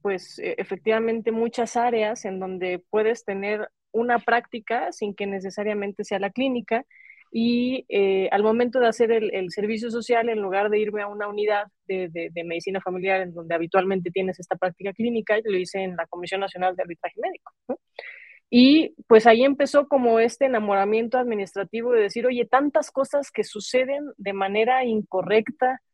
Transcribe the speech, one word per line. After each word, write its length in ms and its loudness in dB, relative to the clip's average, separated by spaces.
pues, 360 -4
e-, 200 -4
efectivamente 720 -2
muchas 440 -2
áreas 480 0
en 160 -6
donde 500 -6
puedes 340 0
tener 460 -4
una 260 2
práctica 760 -2
sin 220 -6
que 120 -6
necesariamente 800 -6
sea 140 -4
la 120 -2
clínica. 540 -2
Y, 560 0
eh, 440 2
al 100 2
momento 380 2
de 80 6
hacer 240 2
el, 220 0
el 180 -4
servicio 380 -4
social, 380 0
en 140 -2
lugar 260 0
de 120 2
irme 220 -2
a 40 -6
una 220 -8
unidad 380 0
de, 220 -4
de, 240 -8
de 120 -8
medicina 360 -6
familiar 400 -2
en 120 -6
donde 220 -6
habitualmente 560 0
tienes 300 -4
esta 160 -6
práctica 360 -4
clínica, 460 -2
yo 120 -4
lo 80 0
hice 240 -6
en 140 -6
la 120 -6
Comisión 320 -8
Nacional 360 -2
de 60 -4
Arbitraje 400 -8
Médico, 300 -10
¿no? 100 -6
Y, 440 6
pues, 180 10
ahí 180 8
empezó 440 2
como 320 4
este 260 2
enamoramiento 720 0
administrativo 720 -2
de 100 6
decir, 240 -2
"Oye, 200 0
tantas 440 2
cosas 400 -2
que 140 -4
suceden 720 -2
de 160 -6
manera 520 0
incorrecta 960 0